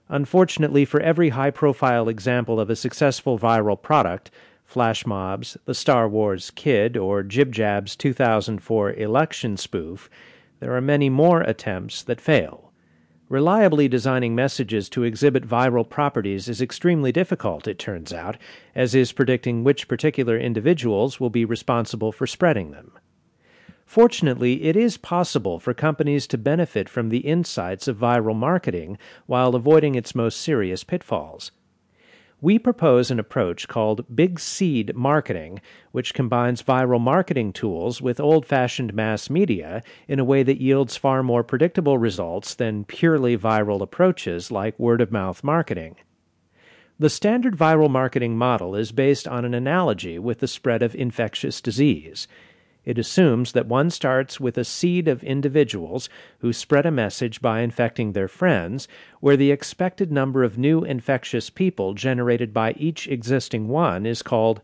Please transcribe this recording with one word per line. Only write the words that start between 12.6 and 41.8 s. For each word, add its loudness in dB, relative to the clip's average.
Reliably 4
designing 0
messages -2
to -4
exhibit 2
viral 2
properties -2
is -4
extremely 0
difficult, -2
it -6
turns -10
out, -8
as 0
is 4
predicting -2
which 2
particular 0
individuals 0
will -2
be 0
responsible -2
for -6
spreading 0
them. -20
Fortunately, 2
it 2
is 2
possible -2
for -4
companies -2
to -4
benefit -2
from -4
the -2
insights -4
of -4
viral 2
marketing -4
while 2
avoiding 4
its -6
most -2
serious -2
pitfalls. -8
We 4
propose 4
an 0
approach -4
called -2
Big 2
Seed -2
Marketing, -2
which -6
combines 0
viral 2
marketing 0
tools -4
with -4
old-fashioned 0
mass -4
media -2
in -2
a 0
way 4
that 2
yields 0
far 0
more 2
predictable 0